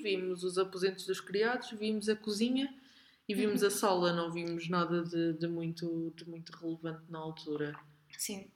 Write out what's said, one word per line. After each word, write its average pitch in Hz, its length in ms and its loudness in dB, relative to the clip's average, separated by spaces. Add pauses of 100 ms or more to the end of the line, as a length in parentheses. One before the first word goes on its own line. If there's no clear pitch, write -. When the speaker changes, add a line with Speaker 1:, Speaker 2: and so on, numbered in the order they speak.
Speaker 1:
vimos 185 420 0
os 180 140 0
aposentos 185 480 0
dos 185 160 -2
criados, 226 480 0
vimos 214 400 0
a 214 60 4
cozinha 240 520 2 (580)
e 214 80 -2
vimos 208 280 4
Speaker 2:
Uhum. 202 60 6
Speaker 1:
a - 20 8
sala, 180 420 4
não 170 180 0
vimos 170 380 -4
nada 170 340 2
de, 170 300 2
de 160 160 -2
muito, 165 640 -2
de 165 140 -16
muito 165 260 -12
relevante 165 540 -6
na 165 100 -8
altura. 151 560 -4 (440)
Speaker 2:
Sim. 196 380 -6